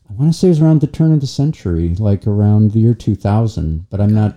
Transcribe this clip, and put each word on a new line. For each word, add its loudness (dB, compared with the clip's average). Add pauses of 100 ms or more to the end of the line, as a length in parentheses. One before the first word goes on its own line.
I -14
wanna 0
say 0
it 6
was 2
around 4
the 0
turn 0
of 2
the -6
century, -4
like, -2
around 2
the 0
year 2
two -4
thousand, -4
but -6
I'm 2
not, 0